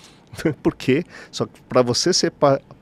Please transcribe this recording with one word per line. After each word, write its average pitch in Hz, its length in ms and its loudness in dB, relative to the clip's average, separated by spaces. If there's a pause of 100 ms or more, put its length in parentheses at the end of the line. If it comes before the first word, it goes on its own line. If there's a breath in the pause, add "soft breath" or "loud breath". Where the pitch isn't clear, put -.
(320 soft breath)
<laughs> - 300 -4
Por 160 140 -2
quê? 139 280 0 (280 loud breath)
Só - 140 -4
que - 180 -20
pra - 180 2
você 123 320 0
ser 170 180 0
pa-, 139 300 2 (200)